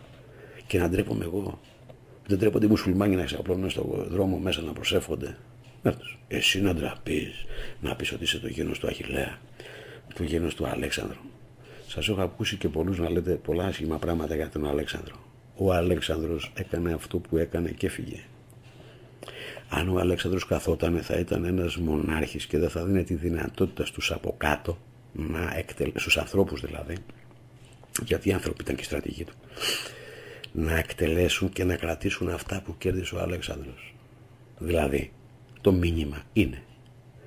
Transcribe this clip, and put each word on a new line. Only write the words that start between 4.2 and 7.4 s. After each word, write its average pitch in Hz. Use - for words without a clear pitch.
μέσα 85
να 78
προσεύχονται. -
Έρθεις. -
Εσύ -
να 95
ντραπείς, -